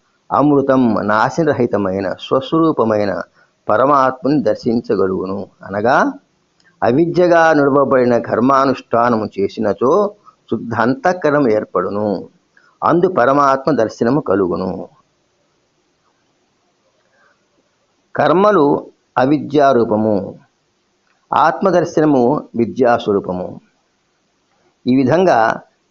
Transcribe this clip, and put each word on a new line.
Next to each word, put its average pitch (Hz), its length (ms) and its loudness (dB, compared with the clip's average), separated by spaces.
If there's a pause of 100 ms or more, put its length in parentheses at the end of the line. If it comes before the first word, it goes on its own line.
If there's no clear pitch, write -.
(300)
అమృతం 135 520 2 (240)
నాశనరహితమైన 110 1000 -2 (140)
స్వస్వరూపమైన 131 920 -2 (540)
పరమాత్మని 131 760 0
దర్శించగలుగును. 98 960 -2 (280)
అనగా 104 300 -2 (840)
అవిద్యగా 165 600 2 (100)
నడవబడిన 135 640 2
కర్మానుష్ఠానము 120 1080 0
చేసినచో 101 640 -2 (580)
శుద్ధ 117 240 -6
అంతఃకరణం 143 760 0
ఏర్పడును, 104 580 -2 (720)
అందు 170 260 2
పరమాత్మ 135 680 2
దర్శనము 117 440 -2
కలుగును. 92 500 -2 (3500)
కర్మలు 165 520 2 (500)
అవిద్యారూపము, 123 1000 0 (1160)
ఆత్మదర్శనము 156 920 2 (340)
విద్యాస్వరూపము. 113 920 -2 (1400)
ఈ 123 100 2
విధంగా 143 420 4 (520)